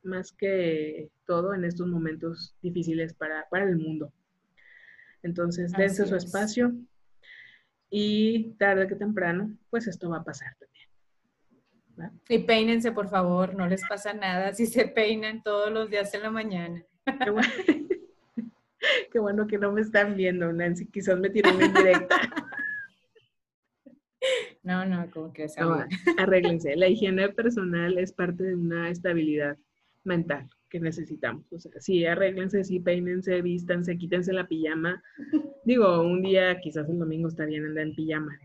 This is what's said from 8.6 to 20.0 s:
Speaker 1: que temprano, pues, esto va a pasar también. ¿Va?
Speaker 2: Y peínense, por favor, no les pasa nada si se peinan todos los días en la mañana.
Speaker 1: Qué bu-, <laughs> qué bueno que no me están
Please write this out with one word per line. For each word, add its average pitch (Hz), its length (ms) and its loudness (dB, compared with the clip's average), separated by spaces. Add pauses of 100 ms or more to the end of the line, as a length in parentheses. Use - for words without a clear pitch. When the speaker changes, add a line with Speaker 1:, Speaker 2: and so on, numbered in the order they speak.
Speaker 1:
que 196 80 -6
temprano, 202 600 -2 (140)
pues, 233 160 -2
esto 175 240 -8
va 165 80 -4
a 165 60 -12
pasar - 240 -12 (100)
también. - 300 -20 (1120)
¿Va? 170 100 -12 (180)
Speaker 2:
Y 233 120 4
peínense, 226 500 2
por 208 180 -2
favor, 185 460 2
no 185 140 -2
les 185 180 -2
pasa 202 280 -6
nada 190 380 -2
si 220 140 0
se 220 220 2
peinan 220 560 -2
todos 208 260 0
los 220 180 -2
días 202 260 -2
en 208 80 -6
la 220 100 -4
mañana. 180 500 -6 (220)
Speaker 1:
Qué 247 260 -2
bu-, 214 100 2
<laughs> - 1700 -2
qué 240 80 2
bueno 214 260 0
que 214 120 -2
no 202 120 2
me 214 120 2
están 202 340 2